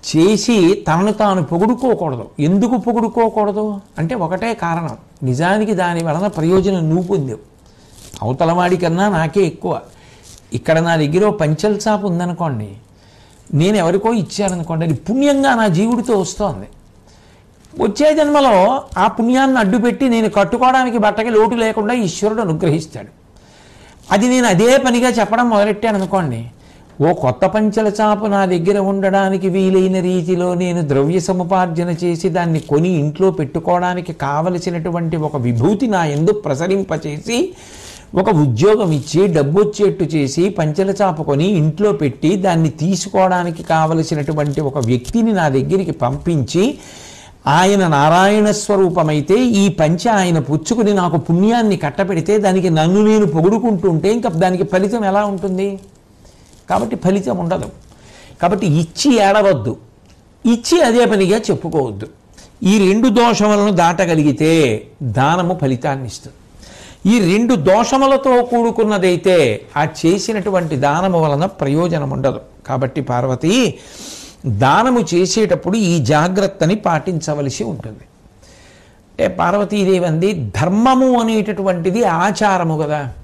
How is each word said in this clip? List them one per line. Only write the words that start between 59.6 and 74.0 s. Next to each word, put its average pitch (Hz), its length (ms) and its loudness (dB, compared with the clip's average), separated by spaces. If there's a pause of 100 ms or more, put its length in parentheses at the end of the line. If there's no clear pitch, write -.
ఇచ్చి 240 360 2
అదే 240 240 4
పనిగా 196 320 2
చెప్పుకోవద్దు. 143 680 -4 (560)
ఈ 196 280 4
రెండు 233 180 2
దోషములను 214 600 2
దాటగలిగితే 160 1160 2 (160)
దానము 160 580 0
ఫలితాన్ని 135 440 -4
ఇస్తుంది. - 320 -16 (680)
ఈ 226 140 4
రెండు 220 360 2
దోషములతో 247 880 2
కూడుకున్నదైతే 190 1200 2 (160)
ఆ 147 60 0
చేసినటువంటి 185 920 -2
దానము 165 440 0
వలన 151 260 0
ప్రయోజనం 156 640 -2
ఉండదు. 131 300 -2 (280)
కాబట్టి 131 340 -4
పార్వతి, 135 760 0 (680)